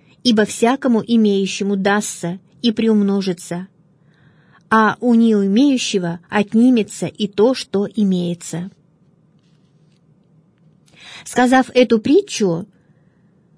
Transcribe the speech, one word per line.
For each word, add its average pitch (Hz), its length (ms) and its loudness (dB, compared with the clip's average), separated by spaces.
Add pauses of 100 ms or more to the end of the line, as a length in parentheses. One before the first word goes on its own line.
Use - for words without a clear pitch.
(240)
Ибо 220 220 2
всякому 233 600 0
имеющему 202 720 0
дастся 196 640 -4 (220)
и 233 100 0
приумножится, 196 960 -2 (1040)
а 220 320 2
у 240 120 2
неумеющего 214 1040 0 (100)
отнимется 214 760 0
и - 200 -6
то, 240 260 0
что 196 400 -6
имеется". 175 760 -4 (2500)
Сказав 247 480 2
эту 240 260 4
притчу, 220 680 0 (920)